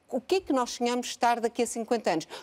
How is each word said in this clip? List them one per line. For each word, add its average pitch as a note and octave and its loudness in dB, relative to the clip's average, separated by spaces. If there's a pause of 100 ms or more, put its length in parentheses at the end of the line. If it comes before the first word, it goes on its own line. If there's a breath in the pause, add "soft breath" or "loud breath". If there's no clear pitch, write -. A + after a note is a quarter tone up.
O B3+ -4
que - 0
é G4 2
que F#4+ -4
nós B3+ 2
sonhamos B3 -2
estar A#3+ 2
daqui A3+ 0
a A#3 2
cinquenta A3+ 0
anos? E3 0 (160 loud breath)